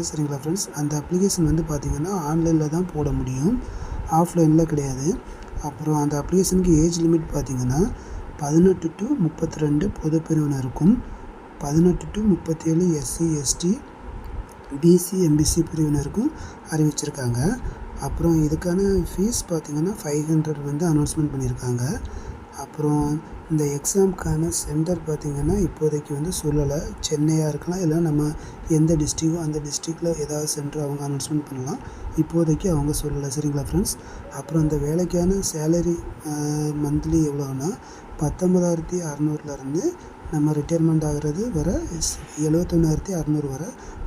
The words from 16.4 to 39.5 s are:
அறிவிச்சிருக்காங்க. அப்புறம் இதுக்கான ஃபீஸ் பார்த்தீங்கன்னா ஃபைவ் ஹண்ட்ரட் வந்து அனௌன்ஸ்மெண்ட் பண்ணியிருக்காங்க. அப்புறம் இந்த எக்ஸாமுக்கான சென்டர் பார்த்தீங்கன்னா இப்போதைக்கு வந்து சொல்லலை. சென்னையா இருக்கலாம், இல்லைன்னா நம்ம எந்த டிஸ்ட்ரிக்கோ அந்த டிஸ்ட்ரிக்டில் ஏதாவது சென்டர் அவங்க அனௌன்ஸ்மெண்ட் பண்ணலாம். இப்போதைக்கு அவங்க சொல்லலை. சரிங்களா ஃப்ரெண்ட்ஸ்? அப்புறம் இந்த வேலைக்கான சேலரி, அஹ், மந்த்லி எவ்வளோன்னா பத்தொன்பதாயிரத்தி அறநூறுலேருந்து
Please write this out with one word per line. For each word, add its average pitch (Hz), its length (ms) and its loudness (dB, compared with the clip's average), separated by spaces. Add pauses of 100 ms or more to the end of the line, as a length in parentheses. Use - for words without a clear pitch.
அறிவிச்சிருக்காங்க. 147 720 0 (600)
அப்புறம் 160 420 2
இதுக்கான 156 360 0 (260)
ஃபீஸ் 208 420 0
பார்த்தீங்கன்னா 156 480 -2
ஃபைவ் 151 320 -2
ஹண்ட்ரட் 156 380 0
வந்து 147 220 -2
அனௌன்ஸ்மெண்ட் 151 440 2
பண்ணியிருக்காங்க. 123 520 -2 (760)
அப்புறம் 147 460 0 (440)
இந்த 151 220 2
எக்ஸாமுக்கான 165 840 2
சென்டர் 160 500 -2
பார்த்தீங்கன்னா 147 580 0
இப்போதைக்கு 151 520 0
வந்து 151 200 -2
சொல்லலை. 147 460 0 (220)
சென்னையா 156 480 2
இருக்கலாம், 170 320 -4
இல்லைன்னா 165 200 2
நம்ம 147 240 2 (440)
எந்த 160 280 4
டிஸ்ட்ரிக்கோ 160 440 0
அந்த 156 200 -2
டிஸ்ட்ரிக்டில் 160 580 -4
ஏதாவது 151 300 -4
சென்டர் 147 360 -4
அவங்க 143 200 -4
அனௌன்ஸ்மெண்ட் 143 420 -2
பண்ணலாம். 139 340 -6 (360)
இப்போதைக்கு 160 520 2
அவங்க 147 260 2
சொல்லலை. 143 360 -4
சரிங்களா 143 360 -2
ஃப்ரெண்ட்ஸ்? 185 280 0 (380)
அப்புறம் 160 300 0
இந்த 151 160 2
வேலைக்கான 175 680 2
சேலரி, 165 500 0 (300)
அஹ், 151 500 -2
மந்த்லி 151 480 0
எவ்வளோன்னா 139 460 -2 (460)
பத்தொன்பதாயிரத்தி 175 880 2
அறநூறுலேருந்து 147 800 -2 (460)